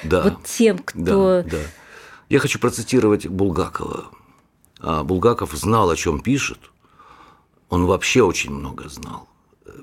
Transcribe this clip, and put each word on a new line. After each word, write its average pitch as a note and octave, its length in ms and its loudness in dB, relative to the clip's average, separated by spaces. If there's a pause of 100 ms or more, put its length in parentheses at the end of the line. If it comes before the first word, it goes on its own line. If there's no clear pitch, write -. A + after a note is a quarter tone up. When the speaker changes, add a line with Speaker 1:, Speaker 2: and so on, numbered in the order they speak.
Speaker 1:
Да. F2+ 200 2
Speaker 2:
вот - 200 0
тем, G#3+ 360 2
кто F#3 640 0
Speaker 1:
Да, - 0 -
да. D#2+ 140 -4 (720)
Я C3+ 100 4
хочу - 180 -2
процитировать A2 720 2
Булгакова. F2+ 800 -2 (760)
А D#2 240 -4
Булгаков F#2+ 500 0
знал, F#2+ 380 2
о D#2 40 0
чём D2+ 260 -2
пишет. - 360 -2 (1120)
Он F2+ 160 2
вообще F#2+ 380 4
очень E2+ 280 0
много C#2+ 380 -10
знал. - 380 -16 (540)